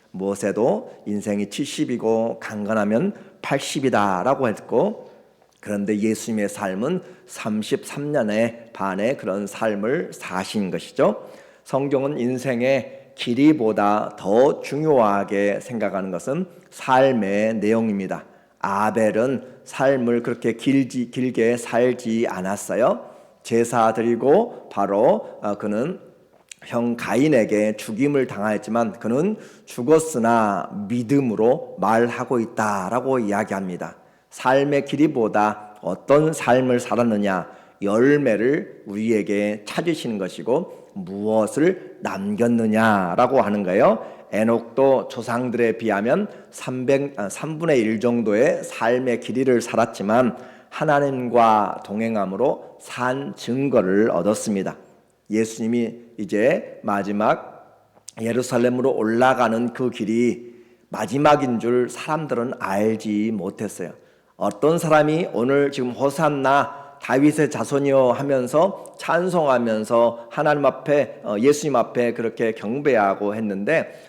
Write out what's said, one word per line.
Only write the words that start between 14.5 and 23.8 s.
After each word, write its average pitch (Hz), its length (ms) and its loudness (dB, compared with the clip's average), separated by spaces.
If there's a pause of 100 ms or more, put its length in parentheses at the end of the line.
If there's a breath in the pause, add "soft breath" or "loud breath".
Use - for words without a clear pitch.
중요하게 101 1000 2
생각하는 98 500 -4
것은 139 360 -4 (240 loud breath)
삶의 113 840 2
내용입니다. 101 720 -2 (360 soft breath)
아벨은 107 840 0 (180)
삶을 120 600 0
그렇게 117 300 -2
길지, 127 580 0
길게 120 440 0
살지 120 720 0
않았어요. 101 760 -2 (400 loud breath)
제사 117 480 2